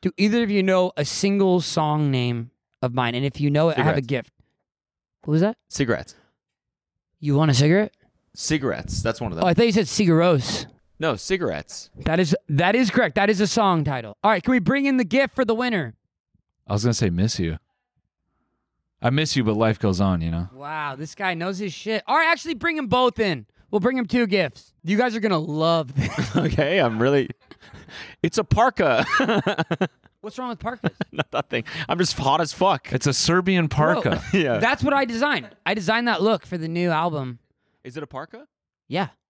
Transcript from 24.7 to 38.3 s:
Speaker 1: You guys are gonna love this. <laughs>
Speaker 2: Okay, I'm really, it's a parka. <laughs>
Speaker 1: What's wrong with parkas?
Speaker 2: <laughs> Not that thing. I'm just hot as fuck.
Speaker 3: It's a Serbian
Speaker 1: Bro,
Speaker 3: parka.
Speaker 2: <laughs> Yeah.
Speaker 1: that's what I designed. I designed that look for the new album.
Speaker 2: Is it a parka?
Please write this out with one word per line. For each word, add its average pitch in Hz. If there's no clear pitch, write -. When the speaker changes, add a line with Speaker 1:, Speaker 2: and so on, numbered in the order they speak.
Speaker 1:
You 175
guys 233
are 226
gonna 196
love 156
this. -
<laughs> -
Speaker 2:
Okay, 156
I'm 113
really, 135
it's -
a 214
parka. 208
<laughs> 196
Speaker 1:
What's 208
wrong 254
with 226
parkas? 226
Speaker 2:
<laughs> -
Not -
that -
thing. 117
I'm 156
just -
hot 143
as 160
fuck. 185
Speaker 3:
It's 127
a 139
Serbian 175
Speaker 1:
Bro, 160
Speaker 3:
parka. -
Speaker 2:
<laughs> -
Yeah. 147
Speaker 1:
that's 254
what 285
I 277
designed. 233
I 180
designed 220
that 190
look 214
for 185
the 160
new 175
album. 151
Speaker 2:
Is 127
it 151
a 143
parka? 165